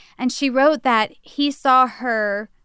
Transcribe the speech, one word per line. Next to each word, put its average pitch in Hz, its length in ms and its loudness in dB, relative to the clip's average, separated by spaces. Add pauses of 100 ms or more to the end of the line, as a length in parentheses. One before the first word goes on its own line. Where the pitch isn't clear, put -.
(180)
and 247 140 -4
she 277 180 -4
wrote 277 340 2
that 226 280 0 (100)
he 285 300 -4
saw 262 360 2
her, 214 600 -6 (160)